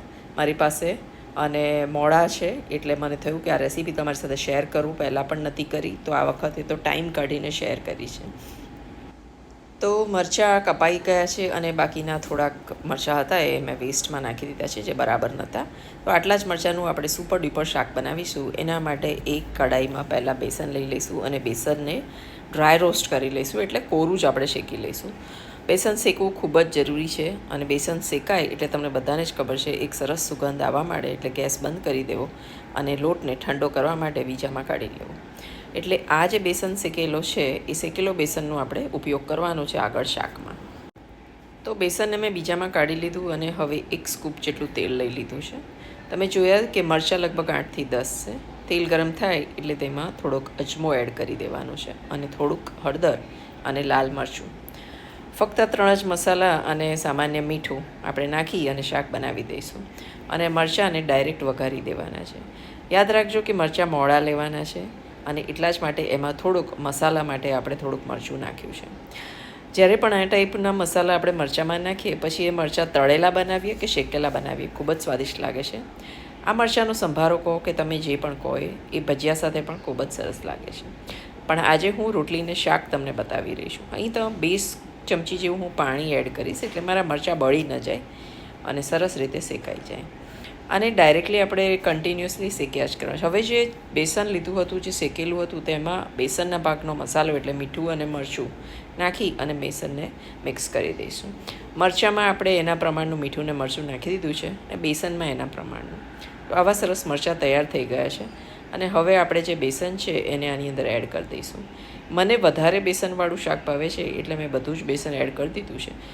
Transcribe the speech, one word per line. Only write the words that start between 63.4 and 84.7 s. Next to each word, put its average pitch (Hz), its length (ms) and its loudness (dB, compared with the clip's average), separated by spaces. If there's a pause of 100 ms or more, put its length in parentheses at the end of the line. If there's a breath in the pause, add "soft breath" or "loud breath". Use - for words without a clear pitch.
કે 214 120 0
મરચાં 170 360 2
મોડા 147 300 6
લેવાના 151 440 0
છે 175 200 -6 (420)
અને 147 160 -2
એટલા 156 300 0
જ 170 100 -2
માટે 151 220 0
એમાં 143 300 0
થોડુંક 175 460 2
મસાલા 151 440 2
માટે 139 280 -2
આપણે 135 240 0
થોડુંક 135 320 -4
મરચું 135 320 -6
નાખ્યું - 340 -8
છે. - 420 -14 (580 loud breath)
જ્યારે 190 220 10
પણ 214 180 6
આ 190 120 6
ટાઈપના 196 480 4
મસાલા 180 420 4
આપણે 170 160 4
મરચાંમાં 160 480 0
નાખીએ, 190 360 -2
પછી 160 280 -2
એ 175 80 4
મરચાં 165 420 0
તળેલા 151 380 8
બનાવીએ 185 420 2
કે 160 140 -4
શેકેલા 147 420 0
બનાવીએ, 139 380 -2
ખૂબ 147 260 -2
જ 160 80 -2
સ્વાદિષ્ટ 135 380 -2
લાગે 127 240 -4
છે. - 140 -8 (680 loud breath)
આ 214 80 4
મરચાંનો 226 400 4
સંભારો 165 440 4
કહો 170 200 0
કે 165 160 -2
તમે 160 240 0
જે 156 180 0
પણ 143 180 -2
કહો 135 240 -2
એ, 147 120 -2 (240)
એ 160 60 -2
ભજીયા 147 340 2
સાથે 156 280 0
પણ 160 160 -8
ખૂબ - 260 -4
જ - 80 -6
સરસ - 340 -6
લાગે - 260 -8
છે. - 440 -12 (320 loud breath)
પણ 160 120 4
આજે 156 300 6
હું 214 240 0
રોટલીને 170 400 -2
શાક 160 380 2
તમને 139 200 -2
બતાવી - 440 -4
રહી - 100 -8
છું. - 260 -12
અહીં 226 200 -4
તો 226 180 -2
બે 180 300 0 (480)